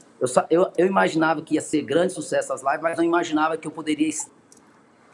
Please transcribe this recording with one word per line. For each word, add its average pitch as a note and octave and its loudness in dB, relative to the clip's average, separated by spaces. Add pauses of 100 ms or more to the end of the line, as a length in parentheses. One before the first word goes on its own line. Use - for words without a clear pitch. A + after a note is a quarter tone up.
(200)
eu C3 0
só, - 2
eu, F3 4
eu E3+ 4
imaginava D#3+ 2
que D3+ -4
ia D3+ 2
ser D3 -2
grande E3+ 0
sucesso C#3+ -4
as B2+ -8
lives, D3 -2
mas E3 -2
não E3+ 2
imaginava D#3+ 0
que D#3+ -10
eu D3+ -10
poderia D3+ -2
es- - -8 (840)